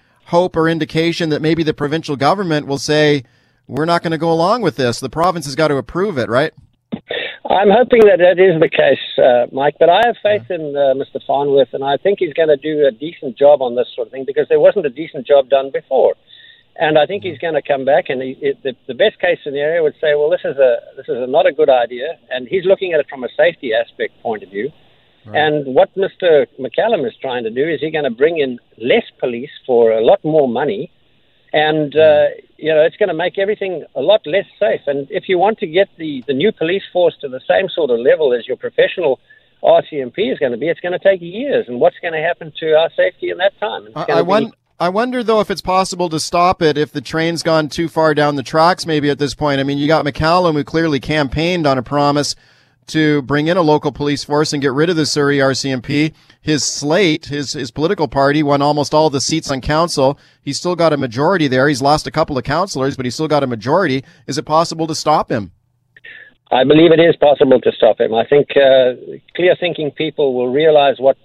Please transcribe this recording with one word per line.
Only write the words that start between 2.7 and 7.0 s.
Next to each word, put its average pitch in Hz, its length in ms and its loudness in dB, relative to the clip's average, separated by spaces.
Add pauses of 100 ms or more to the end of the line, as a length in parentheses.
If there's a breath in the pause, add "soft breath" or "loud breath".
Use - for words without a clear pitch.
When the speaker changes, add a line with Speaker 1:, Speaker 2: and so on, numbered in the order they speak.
Speaker 1:
say, 147 460 0 (420)
"We're 135 180 -6
not 170 200 0
gonna 165 140 -2
go 165 120 -2
along 180 320 0
with 160 140 -2
this"? 120 240 -2
The 131 100 -8
province 165 360 -2
has 135 100 -10
got 156 120 2
to 143 80 0
approve 170 400 -4
it, 113 120 -2
right? 131 240 0 (1000 loud breath)